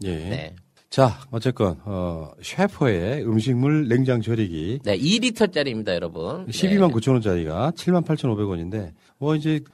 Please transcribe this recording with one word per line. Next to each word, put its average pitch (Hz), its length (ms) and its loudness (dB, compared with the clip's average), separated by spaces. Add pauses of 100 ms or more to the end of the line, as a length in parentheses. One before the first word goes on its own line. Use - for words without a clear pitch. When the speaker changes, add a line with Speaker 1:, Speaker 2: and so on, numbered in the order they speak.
Speaker 1:
예. 92 120 -2
Speaker 2:
네. 80 400 -8 (320)
Speaker 1:
자, 127 320 2 (100)
어쨌건, 117 540 0
어, 87 460 -6 (120)
셰퍼의 131 840 0
음식물 127 600 2
냉장 123 340 2
조리기. 101 600 -2
Speaker 2:
네, 101 120 2
이 160 220 2
리터짜리입니다, 147 760 0
여러분. 87 520 -6
네. 117 60 -8
Speaker 1:
십이만 190 400 4
구천 113 220 2
원짜리가 95 600 0
칠만 175 280 2
팔천 147 260 -2
오백 104 180 0
원인데, 87 460 -6 (240)
뭐 151 180 0
이제 151 240 0 (140)